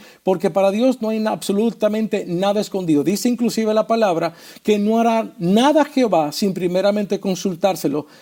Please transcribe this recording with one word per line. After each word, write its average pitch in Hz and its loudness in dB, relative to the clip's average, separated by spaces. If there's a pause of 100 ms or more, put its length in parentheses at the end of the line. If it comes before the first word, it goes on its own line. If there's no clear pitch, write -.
(220)
Porque 190 0
para 196 2
Dios 247 0
no 220 -4
hay 220 -2
na-, 214 -2
absolutamente 214 -2
nada 196 0
escondido. 170 0
Dice 196 0
inclusive 220 0
la 214 0
palabra 175 0 (280)
que 208 2
no 220 2
hará 226 0
nada 247 4
Jehová 190 0
sin 196 -2
primeramente 190 0
consultárselo 175 -2 (160)